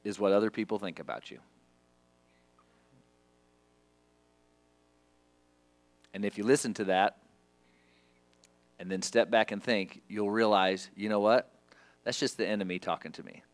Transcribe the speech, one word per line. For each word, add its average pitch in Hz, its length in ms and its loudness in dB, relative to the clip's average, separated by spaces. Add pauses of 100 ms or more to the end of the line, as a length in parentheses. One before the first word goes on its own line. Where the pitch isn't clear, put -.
is 101 160 -6
what 101 120 4
other 104 200 4
people 107 280 -4
think 95 200 -10
about - 320 -12
you. - 80 -18 (4000)
And 98 100 -6
if 101 140 -4
you 104 60 -4
listen 120 320 2
to 110 80 -4
that 95 340 2 (1600)
and 92 140 -10
then 92 100 -2
step 110 300 2
back 110 200 4
and 101 120 -6
think, 101 440 -2
you'll 104 220 -2
realize, 101 680 2
you 104 140 -4
know 104 100 0
what? 110 300 4 (540)
That's - 160 -4
just - 180 -2
the 104 100 -2
enemy 95 300 -2
talking 82 360 -6
to - 100 -16
me. - 180 -20 (120)